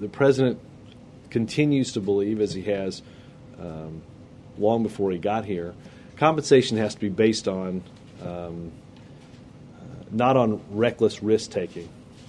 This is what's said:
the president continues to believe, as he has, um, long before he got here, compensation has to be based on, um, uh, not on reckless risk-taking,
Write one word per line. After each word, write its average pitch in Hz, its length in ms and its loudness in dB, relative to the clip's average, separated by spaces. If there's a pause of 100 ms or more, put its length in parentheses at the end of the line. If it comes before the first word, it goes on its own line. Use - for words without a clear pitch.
the 104 80 -8
president 131 500 2 (720)
continues 135 640 0
to 113 80 -2
believe, 101 400 0
as 101 120 0
he 95 100 -8
has, 98 400 -4 (580)
um, 80 420 -12 (560)
long 113 240 2
before 101 280 -2
he 90 80 -4
got 104 260 -2
here, 90 300 -6 (420)
compensation 139 600 4
has 107 160 0
to - 60 -12
be 104 80 -2
based 107 400 2
on, 92 340 -4 (400)
um, 85 500 -10 (1040)
uh, - 60 -20 (260)
not 120 260 4
on 110 240 2 (100)
reckless 110 520 2
risk-taking, 98 680 -2 (400)